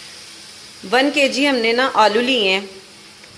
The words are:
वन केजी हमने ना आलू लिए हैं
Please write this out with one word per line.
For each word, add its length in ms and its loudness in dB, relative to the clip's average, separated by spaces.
वन 200 2
केजी 360 0
हमने 260 0
ना 140 0
आलू 240 4
लिए 280 0
हैं 140 0